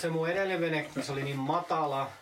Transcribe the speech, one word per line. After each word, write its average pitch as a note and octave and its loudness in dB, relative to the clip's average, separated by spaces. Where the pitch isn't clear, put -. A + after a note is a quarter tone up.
se E3+ 0
mun D#3+ 2
edellinen F#3 2
vene, D#3 0
se C#3 -4
oli C#3 -2
niin C#3 -2
matala, C#3+ 0